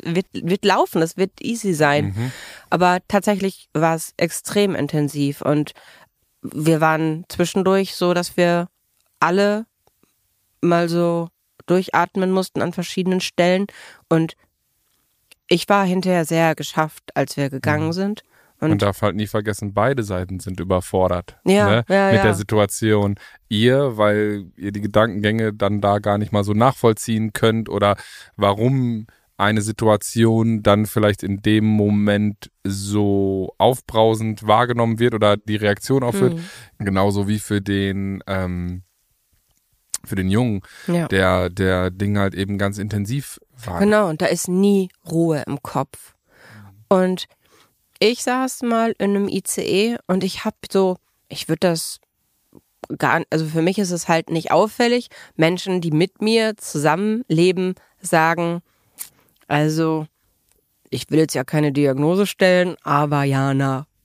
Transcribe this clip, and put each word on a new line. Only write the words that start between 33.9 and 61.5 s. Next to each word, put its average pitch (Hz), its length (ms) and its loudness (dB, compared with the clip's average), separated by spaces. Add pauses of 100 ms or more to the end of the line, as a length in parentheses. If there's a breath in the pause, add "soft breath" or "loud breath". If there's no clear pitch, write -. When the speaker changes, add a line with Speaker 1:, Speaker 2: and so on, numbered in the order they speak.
Speaker 2:
wahrgenommen 117 540 2
wird 120 120 2
oder 104 240 2
die 107 200 -4
Reaktion 104 480 0
auch 120 100 -2
wird. 175 200 2
Speaker 1:
Mhm. - 500 -14
Speaker 2:
Genauso 98 420 0
wie 107 140 -2
für 104 200 -2
den, 98 680 -4
ähm, 90 540 -4 (1200)
für - 100 -10
den 95 160 -2
Jungen, 107 300 0 (260 loud breath)
Speaker 1:
Ja. 170 220 -2
Speaker 2:
der, 92 420 2
der 92 400 0
Dinge 101 300 -2
halt 98 140 -2
eben 98 240 -4
ganz 101 200 -2
intensiv 107 640 -6 (160)
wahrnimmt. 175 360 0
Speaker 1:
Genau, 214 160 2
und 156 140 -4
da 180 40 0
ist - 220 -2
nie 190 400 2 (220)
Ruhe 165 360 0
im 139 160 -8
Kopf. - 520 -8 (760 loud breath)
Und 185 380 2 (720 soft breath)
ich 233 240 0
saß 254 400 -4
mal 226 360 0
in 202 180 0
einem 202 120 0
I 190 140 -4
C - 200 -6
E 226 340 0 (100)
und 185 160 0
ich - 220 -6
hab 220 100 -6 (160)
so, 190 280 2 (300)
ich - 200 -12
würd 165 160 -2
das 170 360 -2 (1000)
gar 139 180 2
n-, 165 140 -2
also 160 160 -2
für 160 160 -2
mich 185 160 0
ist 185 140 0
es 170 160 -6
halt 165 220 0
nicht 165 220 -4
auffällig, 240 560 0 (280 loud breath)
Menschen, 180 440 0
die 165 100 -4
mit 156 300 0
mir 220 360 0
zusammenleben, 185 1200 0 (260 soft breath)
sagen, 170 600 0 (880 loud breath)
also 156 580 0 (840)
ich 131 200 -8
will 143 100 2
jetzt 160 140 0
ja 131 100 -2
keine 151 280 0